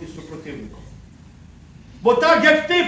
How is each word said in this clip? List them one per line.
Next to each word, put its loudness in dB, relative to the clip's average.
і -14
супротивником. -16
Бо 4
так, 2
як 4
ти 0